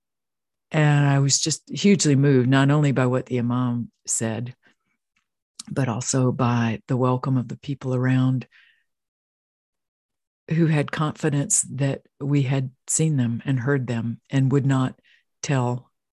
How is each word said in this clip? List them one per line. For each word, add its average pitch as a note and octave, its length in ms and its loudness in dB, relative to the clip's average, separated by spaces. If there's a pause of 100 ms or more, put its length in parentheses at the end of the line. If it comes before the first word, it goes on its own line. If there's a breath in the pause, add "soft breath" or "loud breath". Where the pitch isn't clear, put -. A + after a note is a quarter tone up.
(720)
And D3 340 4
I C#3 140 2
was C#3 200 2
just - 300 -6
hugely D3+ 460 2
moved, C3+ 320 4
not C3+ 240 4
only D3 200 2
by B2+ 140 2
what B2 200 0
the B2+ 140 -4
imam A#2+ 520 -2 (160)
said, A#2 480 -6 (1160 soft breath)
but C3 200 -2
also B2+ 420 -2
by A#2 560 0
the C3+ 100 -2
welcome B2+ 400 0
of A#2+ 100 -4
the C3 100 -12
people C3 360 -8
around C3 540 0 (2000 soft breath)
who E3 180 2
had D3 240 0
confidence D3 680 -2
that C3+ 400 -4 (180)
we C#3+ 240 0
had C3 280 -2 (160)
seen D#3+ 300 0
them A#2 280 0
and C3+ 140 0
heard C3 280 -2
them A#2 320 -4 (100)
and C3+ 220 2
would C3+ 140 0
not C3 340 0 (420 soft breath)
tell B2 500 -4 (240)